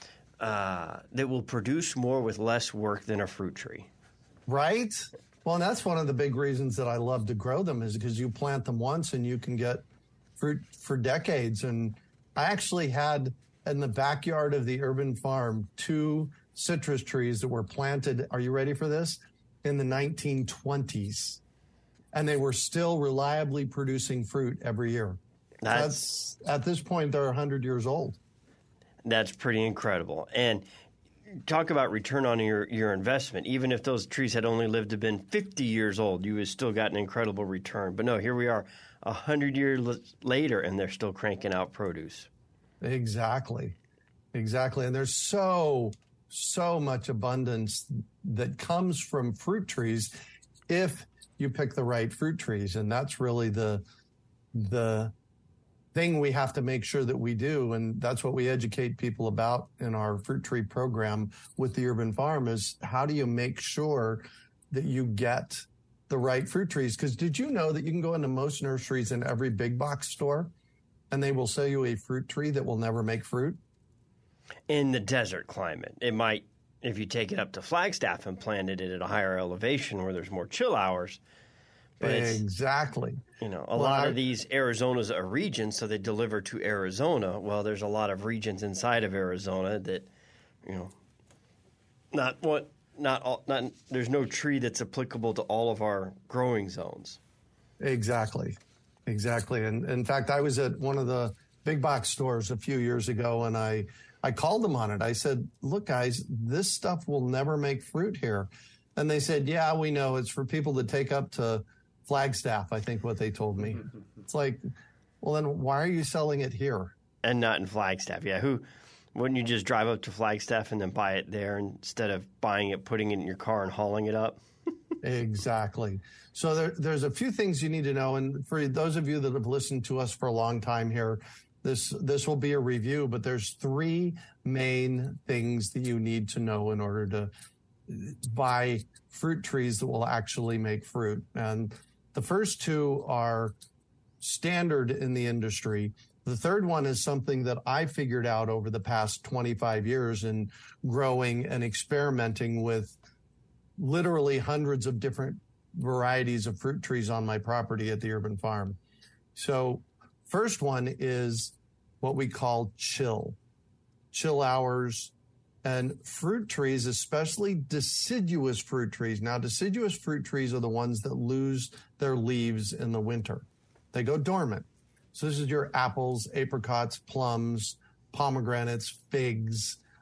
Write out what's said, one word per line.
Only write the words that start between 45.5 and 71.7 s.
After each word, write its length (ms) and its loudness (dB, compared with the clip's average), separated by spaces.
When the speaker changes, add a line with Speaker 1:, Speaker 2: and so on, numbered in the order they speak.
Speaker 2:
so 500 0
much 300 -2
abundance 760 0
that 340 -2
comes 420 0
from 340 -2
fruit 340 -2
trees 420 0
if 360 2
you 140 -2
pick 240 -2
the 80 0
right 280 0
fruit 280 -2
trees. 380 -2
And 140 0
that's 280 0
really 300 2
the, 340 0
the 580 2
thing 260 4
we 120 4
have 220 2
to 100 0
make 200 0
sure 200 2
that 140 2
we 180 0
do. 380 0
And 280 -2
that's 220 0
what 100 0
we 160 2
educate 480 0
people 300 -2
about 400 2
in 140 -2
our 240 0
fruit 260 -4
tree 200 0
program 640 0
with 180 0
the 100 0
urban 260 2
farm, 360 2
is 340 -2
how 240 0
do 80 0
you 140 2
make 340 0
sure 600 0
that 120 -2
you 220 0
get 500 0
the 80 0
right 300 2
fruit 220 0
trees? 260 0
'Cause 200 0
did 240 0
you 100 0
know 220 2
that 120 0
you 80 -2
can 100 0
go 120 0
into 140 0
most 340 0
nurseries 500 0
in 120 -2
every 260 0
big 300 0
box 300 -2
store 420 0
and 120 2
they 80 2
will 160 2
sell 180 2
you 200 2